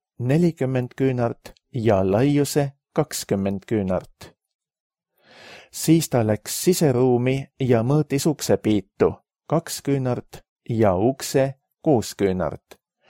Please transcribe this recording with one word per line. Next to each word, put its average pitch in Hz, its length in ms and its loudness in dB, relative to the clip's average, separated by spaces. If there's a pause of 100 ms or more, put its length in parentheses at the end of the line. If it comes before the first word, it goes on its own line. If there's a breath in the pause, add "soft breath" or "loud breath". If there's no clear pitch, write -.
(180)
nelikümmend 131 760 -2
küünart 123 580 -4 (180)
ja 107 300 2
laiuse 139 720 0 (200)
kakskümmend 98 760 -4
küünart. 95 680 -4 (1400 loud breath)
Siis 160 380 2
ta 120 180 0
läks - 380 -4
siseruumi 131 720 2 (240)
ja 120 240 2
mõõtis 143 420 0
uksepiitu, - 840 0 (340)
kaks - 360 -4
küünart, 127 600 -4 (260)
ja 110 280 2
ukse, 135 580 -2 (280)
kuus 127 320 0
küünart. 92 640 -4 (320 loud breath)